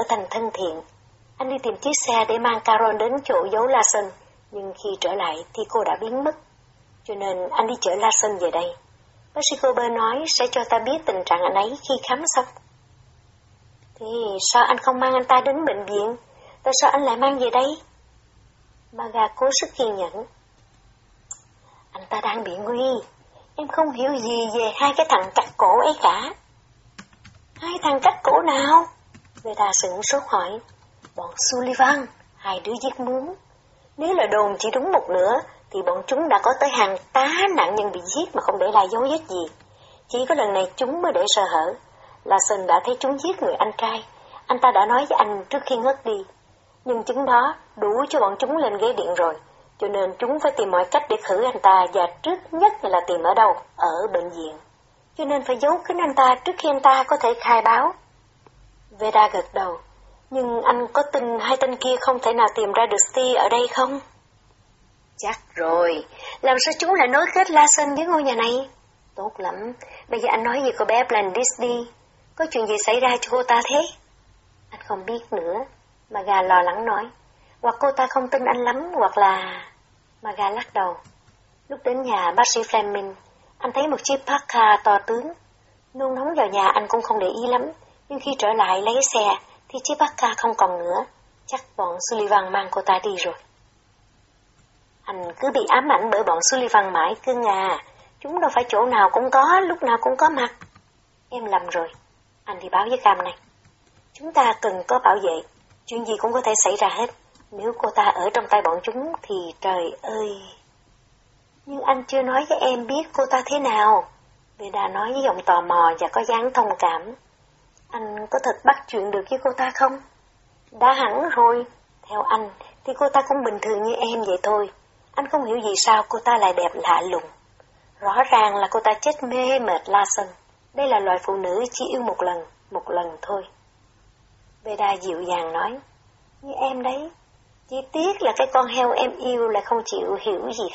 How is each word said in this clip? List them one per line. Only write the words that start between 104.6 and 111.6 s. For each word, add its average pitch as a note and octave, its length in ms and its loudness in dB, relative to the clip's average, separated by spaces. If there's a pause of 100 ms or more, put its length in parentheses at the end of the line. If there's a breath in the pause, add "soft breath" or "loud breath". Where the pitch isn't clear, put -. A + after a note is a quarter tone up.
cần F#3+ 260 -4
có B3 160 0
bảo F#3+ 200 4
vệ. E3 180 -2 (440)
Chuyện A#3 200 -10
gì A3 120 -4
cũng A#3 160 -2
có B3+ 80 0
thể A3 120 0 (100)
xảy G3 120 2
ra G3+ 120 2
hết. A3+ 220 -4 (420)
Nếu G#3 260 -6
cô A3 180 -2
ta G#3+ 80 4
ở G3 300 0
trong A#3 160 -2
tay G#3 120 6
bọn E3+ 220 0
chúng C4 380 -6
thì G3+ 140 -8 (260)
trời F#3 400 -2
ơi. G#3+ 400 -8 (1200)